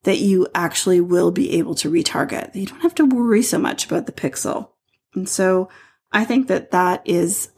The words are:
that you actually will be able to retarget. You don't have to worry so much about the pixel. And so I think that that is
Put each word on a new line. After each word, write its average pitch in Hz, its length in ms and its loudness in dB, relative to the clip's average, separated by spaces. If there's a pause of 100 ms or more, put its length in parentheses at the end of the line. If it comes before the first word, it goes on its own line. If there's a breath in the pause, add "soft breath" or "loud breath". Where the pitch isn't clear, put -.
that 196 140 2
you 190 360 2
actually 175 460 0
will 175 300 2
be - 280 -2
able 165 160 -4
to - 160 -4
retarget. - 640 -2
You 196 120 -6
don't - 160 -10
have 339 140 0
to 311 100 4
worry 240 360 4
so - 160 -2
much - 280 -4
about - 200 -4
the - 60 -10
pixel. - 560 -6 (460)
And 190 140 -6
so 185 420 0 (420 soft breath)
I 214 120 0
think 247 240 2
that - 220 -2
that 180 340 2
is 175 540 -2